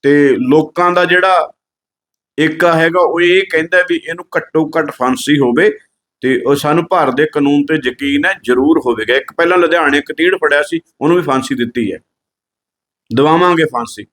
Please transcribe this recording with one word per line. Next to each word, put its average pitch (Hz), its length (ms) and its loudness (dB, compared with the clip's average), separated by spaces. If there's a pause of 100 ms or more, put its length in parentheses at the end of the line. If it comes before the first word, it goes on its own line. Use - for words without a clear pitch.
ਤੇ 143 340 4
ਲੋਕਾਂ 156 560 0
ਦਾ 180 120 2
ਜਿਹੜਾ 180 480 0 (880)
ਏਕਾ 160 360 0
ਹੈਗਾ, 165 240 2
ਉਹ 170 200 0
ਇਹ 175 300 2
ਕਹਿੰਦਾ 165 400 0
ਵੀ 170 60 0
ਇਹਨੂੰ 165 280 -10 (120)
ਘੱਟੋ - 420 -4
ਘੱਟ 147 120 -4
ਫਾਂਸੀ 131 480 -2
ਹੋਵੇ, 139 320 2 (500)
ਤੇ 131 260 -2
ਉਹ 139 80 2
ਸਾਨੂੰ 156 340 0
ਭਾਰਤ 151 260 0
ਦੇ 151 120 0
ਕਾਨੂੰਨ 143 400 0
ਤੇ 143 240 -2
ਯਕੀਨ 143 340 -4
ਹੈ, 190 100 0 (100)
ਜ਼ਰੂਰ 135 340 2
ਹੋਵੇਗਾ। 113 360 -2
ਇੱਕ 131 180 -4
ਪਹਿਲਾਂ 175 260 0
ਲੁਧਿਆਣੇ 160 420 2
ਕਤੀੜ 165 360 -2
ਫੜਿਆ 147 260 0
ਸੀ, 160 180 -4 (200)
ਉਹਨੂੰ 160 160 2
ਵੀ 180 60 0
ਫਾਂਸੀ 135 320 -2
ਦਿੱਤੀ 117 380 -4
ਹੈ, 78 60 -10 (1160)
ਦਵਾਵਾਂਗੇ 165 480 2
ਫਾਂਸੀ 117 480 -8